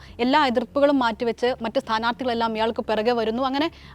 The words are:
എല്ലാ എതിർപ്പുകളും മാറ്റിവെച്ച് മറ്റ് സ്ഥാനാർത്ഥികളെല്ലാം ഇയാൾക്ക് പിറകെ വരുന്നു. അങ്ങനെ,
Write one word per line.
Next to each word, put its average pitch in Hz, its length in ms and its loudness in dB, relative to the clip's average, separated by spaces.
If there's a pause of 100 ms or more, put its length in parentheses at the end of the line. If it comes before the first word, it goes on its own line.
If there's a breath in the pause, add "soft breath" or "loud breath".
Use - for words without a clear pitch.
(200 soft breath)
എല്ലാ 269 280 4
എതിർപ്പുകളും 269 520 2
മാറ്റിവെച്ച് 240 640 0
മറ്റ് 226 180 -2
സ്ഥാനാർത്ഥികളെല്ലാം 233 760 -2
ഇയാൾക്ക് 226 260 -2
പിറകെ 214 300 0
വരുന്നു. 233 320 0
അങ്ങനെ, 277 280 -2 (240 soft breath)